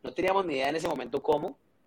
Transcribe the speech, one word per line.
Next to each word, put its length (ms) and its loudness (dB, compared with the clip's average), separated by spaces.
No 100 -10
teníamos 340 2
ni 80 -2
idea 140 2
en 80 0
ese 120 -2
momento 340 -4
cómo. 360 0